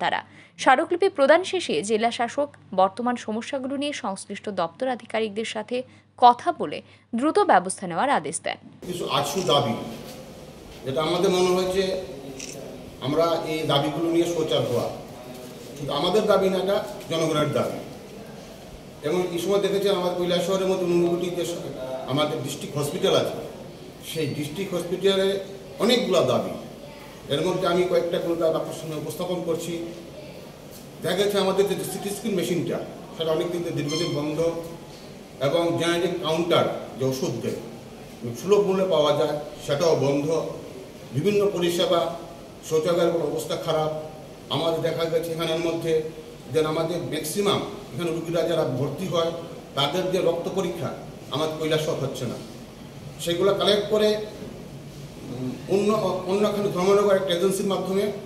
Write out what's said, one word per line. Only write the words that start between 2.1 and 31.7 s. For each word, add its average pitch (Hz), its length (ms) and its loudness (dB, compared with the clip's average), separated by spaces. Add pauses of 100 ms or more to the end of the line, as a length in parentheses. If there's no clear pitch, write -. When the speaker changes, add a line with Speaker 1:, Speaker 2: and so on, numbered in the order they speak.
Speaker 1:
শাসক - 380 -2 (260)
বর্তমান 196 420 2
সমস্যাগুলো 254 600 -4
নিয়ে 285 260 -2
সংশ্লিষ্ট 196 460 -8
দপ্তর 190 400 -2
আধিকারিকদের 220 680 -4
সাথে 220 220 -4 (420)
কথা 247 300 8 (120)
বলে 160 180 -4 (340)
দ্রুত 285 260 2
ব্যবস্থা 202 480 4
নেওয়ার 185 240 0
আদেশ 185 340 0
দেন। - 140 -4 (280)
Speaker 2:
কিছু 175 180 -6 (140)
আছু 143 200 -2 (120)
দাবি, 123 240 4 (1080)
যেটা 135 180 -2
আমাদের 175 280 2
মনে 180 260 4
হয়েছে 185 260 2 (1160)
আমরা 151 260 2 (260)
এই 156 80 -2 (100)
দাবিগুলো 151 440 0
নিয়ে 170 200 4
সোচ্চার 160 340 2
হওয়া, 117 180 0 (920)
কিন্তু 143 180 -6
আমাদের 196 320 4
দাবি 190 260 6
না, 185 120 2
এটা 196 120 2 (340)
জনগণের 156 480 2
দাবি। - 200 0 (1300)
এবং 180 120 2 (140)
এই 165 100 -2
সময় 202 220 4
দেখেছি 190 220 2
আমাদের 180 300 2
কৈলাস 175 280 2
শহরের 190 240 2
মধ্যে 180 160 2
ঊনকোটি 175 420 2 (100)
যে 165 60 -2
স-, 139 280 -6 (400)
আমাদের 151 320 2
ডিস্ট্রিক্ট - 340 -8
হসপিটাল 175 440 0
আছে, - 160 -4 (720)
সেই 156 160 -2 (100)
ডিস্ট্রিক্ট 147 380 -4
হসপিটালে 190 540 2 (500)
অনেকগুলো 185 420 4 (120)
দাবি। 110 220 0 (800)
এর 156 120 2
মধ্যে 175 260 0
আমি 180 180 4
কয়েকটা 170 340 2
গুলো 165 160 0
দাবি 160 200 4
আপনার - 200 -6
সামনে 156 220 -6
উপস্থাপন 175 360 -4 (100)
করছি। 165 240 -2 (1300)
দেখা - 160 0
গেছে 202 260 2
আমাদের 190 240 4
যে 180 60 0 (180)